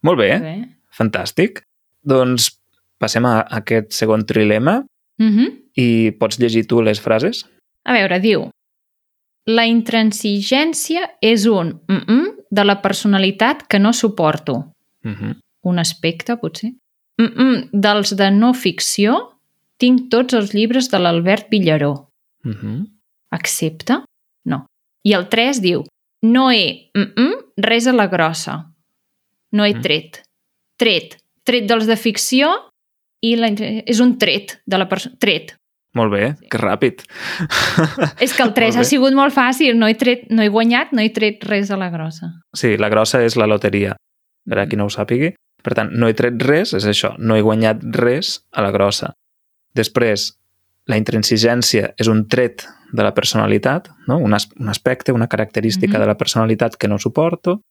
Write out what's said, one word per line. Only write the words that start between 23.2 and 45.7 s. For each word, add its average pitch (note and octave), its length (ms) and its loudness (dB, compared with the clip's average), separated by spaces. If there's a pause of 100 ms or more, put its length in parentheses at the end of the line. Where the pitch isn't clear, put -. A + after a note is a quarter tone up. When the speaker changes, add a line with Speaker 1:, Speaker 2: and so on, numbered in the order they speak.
Speaker 2:
Accepta? E3 720 -4 (420)
No. - 200 -6 (380)
I G#3 100 2
el F3+ 160 -2
tres A#3+ 320 0
diu, F3 220 0 (400)
«No B3+ 280 4
he F#3 440 -2
mm-mm A3 400 -2 (220)
res A3+ 300 0
a B3+ 60 2
la G#3+ 140 2
grossa. E3 640 -4 (800)
No G#3 140 2
he G#3 100 2
Speaker 1:
Mhm. A#2 60 -6
Speaker 2:
tret. D#3 420 -4 (540)
Tret. G#3 400 0 (260)
Tret A#3 240 0
dels A3 180 2
de A3+ 120 2
ficció C4 760 0 (500)
i A#3 140 0
la A#3 120 0
intre-, G#3+ 380 -4
és A3+ 140 0
un B3 180 4
tret F3 480 -2
de F#3+ 120 -2
la F#3 120 -2
perso-, F#3+ 300 -6
tret.» - 360 -2 (380)
Speaker 1:
Molt A2+ 180 0
bé, G#2+ 260 0
Speaker 2:
Sí. - 120 -20
Speaker 1:
que - 80 -4
ràpid. A2 460 -2 (1160)
Speaker 2:
És B3+ 160 0
que C4+ 80 2
el G#3+ 100 0
Speaker 1:
<laughs> - 0 -
Speaker 2:
tres A3+ 220 2
Speaker 1:
Molt - 20 0
Speaker 2:
ha - 40 0
Speaker 1:
bé. A#3+ 40 2
Speaker 2:
sigut C4+ 280 4
molt C#4 200 2
fàcil. B3+ 440 2
«No A3 100 4
he A3 80 2
tret, A#3+ 340 0
no A3+ 140 2
he G#3 60 4
guanyat, A#3 420 2
no B3 100 2
he A3 80 2
tret G#3+ 340 -2
res G3+ 280 -2
a G3 60 -4
la F#3 120 -4
grossa.» E3 520 -10 (120)
Speaker 1:
Sí, A2+ 240 2
la G#2+ 120 2
grossa A2 340 2
és A#2 140 2
la A2 100 4
loteria, G2+ 480 0 (500)
per - 140 -2
a G2+ 80 0
qui - 80 -4
no G#2 100 -2
ho G2+ 40 -4
sàpigui. B2 440 -2 (300)
Per - 100 -4